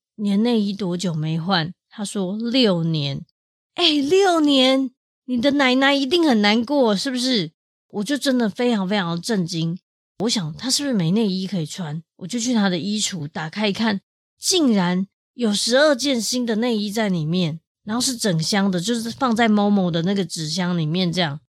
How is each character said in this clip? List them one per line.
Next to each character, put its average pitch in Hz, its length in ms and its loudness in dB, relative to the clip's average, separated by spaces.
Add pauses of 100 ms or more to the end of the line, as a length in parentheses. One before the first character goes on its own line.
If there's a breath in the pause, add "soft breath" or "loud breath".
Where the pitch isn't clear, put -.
(160)
你 202 160 -2
的 196 60 2
内 233 220 2
衣 202 140 -2
多 185 240 -4
久 175 160 -2
没 160 260 -2
换？” 175 320 -2 (180)
她 - 140 -10
说 190 320 -4 (160)
：“六 208 320 0
年。” 151 400 -2 (520)
哎， 339 160 0
六 330 480 4
年！ 269 500 2 (360)
你 254 140 -2
的 277 120 2
奶 269 240 2
奶 269 180 4
一 277 140 0
定 339 200 2
很 226 140 4
难 214 240 2
过， 254 300 2
是 262 160 -2
不 254 60 -4
是？ 240 340 0 (380)
我 202 140 -6
就 277 140 -2
真 254 200 0
的 226 120 2
非 247 240 0
常 190 160 -2
非 208 80 0
常 170 180 -2
的 175 60 -4
震 190 240 -2
惊。 165 320 -4 (420)
我 208 100 0
想 190 260 -2
她 240 160 -6
是 285 100 0
不 285 80 -2
是 254 60 0
没 170 160 2
内 220 160 2
衣 185 180 -2
可 180 160 -4
以 151 60 -4
穿？ 160 340 -8 (160)
我 - 100 -12
就 240 120 -6
去 240 140 -2
她 208 140 2
的 180 120 0
衣 208 200 -4
橱 170 280 -6
打 160 220 -8
开 208 200 -2
一 190 40 0
看， 208 280 -2 (360)
竟 302 360 2
然 185 340 2 (260)
有 226 200 0
十 214 240 0
二 294 180 6
件 247 260 -2
新 247 240 -2
的 226 120 0
内 226 200 0
衣 208 140 -4
在 214 180 0
里 170 160 0
面， 165 340 -2 (240)
然 214 120 -4
后 247 60 0
是 254 160 -2
整 175 240 0
箱 202 280 2
的， 180 100 0
就 220 160 -2
是 226 140 -4
放 233 260 0
在 233 140 2
Momo 208 400 4
的 165 140 0
那 196 100 0
个 196 100 0
纸 160 260 -6
箱 175 280 -2
里 160 80 0
面 175 260 0
这 175 100 -2
样。 151 180 -2 (140)